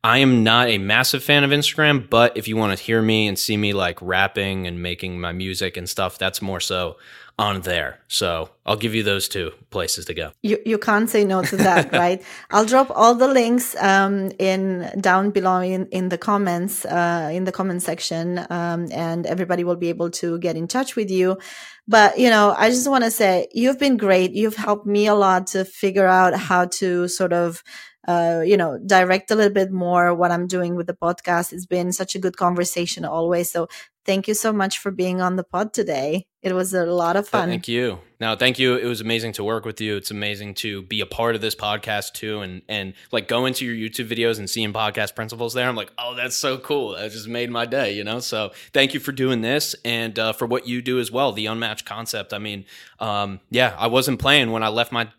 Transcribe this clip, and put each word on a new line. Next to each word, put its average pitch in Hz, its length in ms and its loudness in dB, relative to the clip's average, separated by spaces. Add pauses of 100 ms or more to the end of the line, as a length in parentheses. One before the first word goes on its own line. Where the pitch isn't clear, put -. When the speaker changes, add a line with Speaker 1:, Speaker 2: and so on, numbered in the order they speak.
Speaker 1:
I 117 160 6
am 127 260 6
not 117 240 6
a 107 100 2
massive 113 460 2
fan 143 180 4
of 139 80 2
Instagram, 147 580 2
but 120 280 4
if 110 100 -6
you 110 100 -2
wanna 104 200 0
hear 113 260 0
me 110 240 4
and 95 120 -2
see 110 180 -2
me, 104 160 0
like, 92 280 -2
rapping 95 680 -2
and 87 140 -8
making 87 400 -8
my 85 120 -6
music 92 440 -6
and 90 120 -10
stuff, - 280 -4
that's 95 240 -4
more 95 200 -6
so 90 360 -4 (420)
on 101 240 0
there. 85 440 -4
So 82 440 -4 (140)
I'll 107 120 0
give 110 180 -4
you 113 80 0
those 98 260 -2
two 87 220 -6 (200)
places 90 340 -6
to - 100 -10
go. 80 160 -8 (120)
Speaker 2:
You, 214 220 0
you 220 140 -2
can't 214 320 0
say 208 140 4
no 190 180 0
to 185 140 -2
that, 180 360 4
Speaker 1:
<laughs> 165 100 4
Speaker 2:
right? 185 200 0 (300)
I'll 214 120 6
drop 254 300 4
all 233 220 8
the 254 100 6
links, 247 500 2
um, 196 600 2
in 190 500 0 (120)
down 190 320 4
below 185 280 2
in, 185 260 -2
in 185 220 -2
the 175 100 -2
comments, 190 680 -2
uh, 170 480 0
in 180 100 -4
the 185 100 -2
comment 180 300 -4
section, 170 560 -4 (100)
um, 170 440 -4
and 165 340 -4
everybody 180 380 -2
will 175 120 0
be 170 120 -4
able 170 220 -4
to 170 280 -4
get 170 180 -4
in 170 120 -6
touch 262 260 -4
with 208 160 -4
you. 185 260 2 (520)
But, 214 300 8
you 247 120 6
know, 208 260 6
I 220 140 4
just 247 180 0
wanna 247 220 2
say 190 420 2
you've 254 280 2
been 277 160 4
great. 185 360 4
You've 214 240 0
helped 208 300 -2
me 208 220 4
a 208 80 6
lot 190 320 4
to 190 160 -2
figure 190 420 2
out 185 280 6
how 180 320 2
to 180 420 -2
sort 180 240 -2
of, 175 300 0 (460)
uh, 170 380 2
you 202 100 6
know, 165 300 0
direct 185 460 4
a - 20 4
little 214 180 4
bit 190 200 0
more 175 420 2
what 175 160 2
I'm 175 160 0
doing 180 300 -2
with 170 100 -4
the 175 80 -6
podcast. 175 580 -2
It's 180 140 -12
been 180 260 -2
such 185 220 -6
a 196 60 -8
good 185 160 -4
conversation 175 680 -2
always. 170 460 -2
So 170 160 -2 (380)
thank 196 240 -2
you 214 60 0
so 220 180 -2
much 202 260 -2
for 196 140 -6
being 180 280 -2
on 180 140 0
the 185 80 -2
pod - 320 -4
today. 156 540 -2 (120)
It 185 120 -4
was 185 200 -2
a 180 140 0
lot 175 300 0
of 202 120 -2
fun. 185 200 0
Speaker 1:
Thank 175 180 -4
you. 117 320 -2 (220)
No, 113 160 -2
thank 123 240 2
you. 127 160 4
It 110 80 -2
was 120 160 -4
amazing 113 320 -2
to 104 100 -8
work 107 220 -4
with 110 160 -10
you. 107 160 -4
It's 98 160 -8
amazing 104 420 -8
to 101 280 -8
be 104 180 -6
a 95 60 -2
part 117 280 -2
of 104 60 -4
this 110 160 -4
podcast 104 560 -6
too. 107 300 -8
And, 92 260 -12
and, 98 260 -6 (160)
like, 110 160 -2
going 127 280 0
to 127 120 -6
your 117 80 -6
YouTube 113 320 -8
videos 117 320 -2
and 101 100 -10
seeing 107 240 -4
podcast 107 440 -4
principles 113 380 -8
there, 123 140 0
I'm 123 60 -2
like, 104 240 -8
"Oh, 123 160 -8
that's 123 220 -6
so 131 220 -2
cool." 131 340 -4
That 101 180 -10
just 107 160 -14
made 120 240 -6
my 117 160 -2
day, 117 280 -2
you 104 100 -8
know? 110 160 -6
So 110 320 -6 (200)
thank 139 220 4
you 139 60 -4
for 143 100 -6
doing 131 300 0
this 131 340 -2 (100)
and, 113 320 -4
uh, 110 160 -2
for 120 140 -4
what 120 220 -4
you 123 120 -4
do 127 200 -2
as 110 100 -4
well, 127 220 0
the 107 140 -6
Unmatched 110 380 -6
concept. 107 480 -10
I 104 60 -8
mean, 101 280 -10 (340)
um, 101 400 -4 (100)
yeah, 120 260 2
I 117 120 -2
wasn't 127 320 0
playing 135 320 4
when 113 100 -2
I 110 60 0
left 117 240 -2
my 117 160 -4 (100)